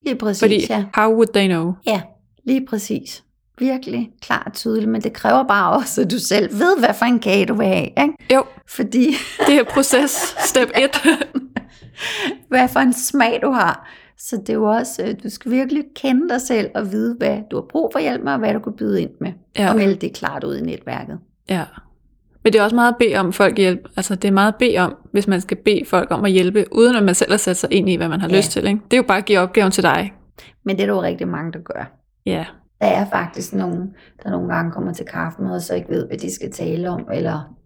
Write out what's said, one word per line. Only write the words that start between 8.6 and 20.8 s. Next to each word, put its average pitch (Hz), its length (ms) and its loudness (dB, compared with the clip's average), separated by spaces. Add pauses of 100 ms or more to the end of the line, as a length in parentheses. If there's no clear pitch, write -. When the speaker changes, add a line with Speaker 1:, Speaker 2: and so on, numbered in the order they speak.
Speaker 1:
Fordi 240 400 0 (400)
Speaker 2:
Det 285 80 6
er 269 80 6
proces, 269 720 0 (100)
step - 240 2 (140)
et. 277 180 0 (720)
Speaker 1:
<laughs> - 720 -10
Hvad 254 180 4
for 254 120 0
en 254 140 4
smag 240 500 0
du 277 80 2
har. 208 380 0 (280)
Så - 200 -8
det 196 120 -8
er 226 40 0
jo 220 100 0 (120)
også, 240 280 -4
øh, 214 200 -4
du 233 60 -6
skal - 220 -8
virkelig 262 320 0 (120)
kende 269 340 0
dig 247 120 -2
selv 226 340 0
og 196 160 -4
vide, 226 260 -2
hvad 143 220 -2 (120)
du - 40 -8
har 160 140 -6
brug 320 240 -2
for 277 60 0
hjælp 285 240 -4
med, 277 100 -2
og 262 60 -2
hvad 214 140 0
du 214 60 -2
kan 208 140 -8
byde 202 280 -2
ind - 80 -4 (120)
med. 185 100 -6 (260)
Speaker 2:
Ja. 196 120 2
Speaker 1:
Og 202 80 2
melde 196 180 2
det - 180 -8
klart - 300 -8
ud 147 140 -4
i 139 40 -8
netværket. - 580 -10 (300)